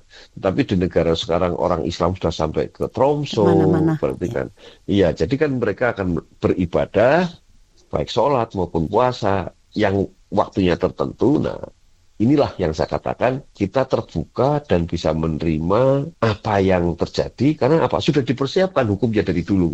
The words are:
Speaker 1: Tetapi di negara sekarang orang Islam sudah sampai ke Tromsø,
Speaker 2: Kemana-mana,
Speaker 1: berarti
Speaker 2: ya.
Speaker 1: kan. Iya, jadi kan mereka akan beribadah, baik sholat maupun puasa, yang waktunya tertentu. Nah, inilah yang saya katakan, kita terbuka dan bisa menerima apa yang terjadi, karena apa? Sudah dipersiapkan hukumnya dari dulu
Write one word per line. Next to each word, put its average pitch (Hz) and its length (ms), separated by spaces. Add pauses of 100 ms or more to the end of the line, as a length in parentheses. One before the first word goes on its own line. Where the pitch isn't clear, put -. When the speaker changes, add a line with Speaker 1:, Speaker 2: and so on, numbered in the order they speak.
(400)
Speaker 1:
Tetapi 107 320
di 110 80
negara 85 400
sekarang 87 400
orang 85 240
Islam 87 320
sudah 87 160
sampai 78 400
ke - 240
Tromsø, 139 480
Speaker 2:
Kemana-mana, 160 560
Speaker 1:
berarti 71 320
Speaker 2:
ya. - 80
Speaker 1:
kan. 64 80 (400)
Iya, 95 240
jadi 82 240
kan 139 240
mereka 113 320
akan 92 320 (160)
beribadah, 101 880 (640)
baik 71 160
sholat 120 480
maupun 85 320
puasa, 101 640 (240)
yang 98 320 (260)
waktunya 95 400
tertentu. 87 640
Nah, - 180 (600)
inilah 127 400
yang 80 160
saya 76 160
katakan, 107 640
kita 131 320
terbuka 123 800
dan 85 240
bisa 82 240
menerima 82 1040
apa 107 420
yang 90 380
terjadi, 113 560
karena 147 320
apa? - 160
Sudah 143 240
dipersiapkan 135 640
hukumnya 104 320
dari 87 240
dulu 92 280